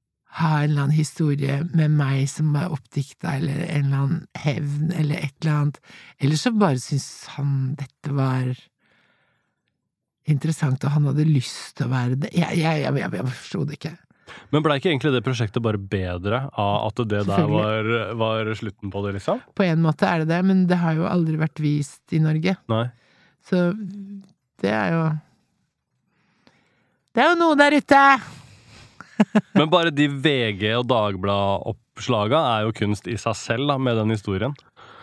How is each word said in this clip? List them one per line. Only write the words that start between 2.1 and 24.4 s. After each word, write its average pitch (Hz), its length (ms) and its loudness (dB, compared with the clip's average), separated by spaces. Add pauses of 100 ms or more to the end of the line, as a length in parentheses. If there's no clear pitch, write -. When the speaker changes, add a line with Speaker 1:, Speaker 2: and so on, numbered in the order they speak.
Speaker 1:
som 151 240 -2
var 147 220 -2
oppdikta, - 640 -6
eller 143 240 -2
en 151 240 -2
eller 139 140 0
annen 139 340 -2
hevn, 147 580 -2
eller 156 240 -2
et 147 220 -6
eller 160 160 0
annet. 147 260 0 (360)
Eller 147 200 0
så 240 160 0
bare 175 300 2
syntes - 540 -6
han 139 180 -2 (220)
dette - 360 -10
var 131 400 0 (1800)
interessant, 151 560 0
og 143 80 -2
han 147 160 2
hadde 147 220 2
lyst - 480 -2
til 127 100 -2
å 123 60 -2
være 127 260 0
det. - 140 -6
Jeg, - 240 0
jeg, 156 260 0
jeg, 135 140 -2
jeg, 165 160 -4
jeg 135 160 -4
forsto 151 340 -6
det 147 160 -6
ikke. - 140 -10 (540)
Speaker 2:
Men 156 180 2
ble 147 100 2
ikke 180 140 0
egentlig 143 240 2
det 117 100 0
prosjektet 120 380 -2
bare 107 180 0
bedre 98 720 -4
av 104 380 -2
at 107 120 -6
det 110 140 -2
der 101 160 0
Speaker 1:
Selvfølgelig. 107 880 0
Speaker 2:
var, 110 260 0
var 110 140 -4
slutten 98 340 -10
på 101 140 -4
det, 98 100 -4
liksom? 175 240 -4 (120)
Speaker 1:
På - 120 0
en 165 220 2
måte 160 240 2
er 165 140 0
det 160 80 0
det, 175 120 0
men 190 220 4
det 175 160 2
har 160 160 2
jo 170 100 0
aldri 160 300 0
vært 156 240 -2
vist 147 500 -2
i 160 80 2
Norge. 156 380 2 (100)
Speaker 2:
Nei. 113 160 2 (640)
Speaker 1:
Så 180 240 2 (880)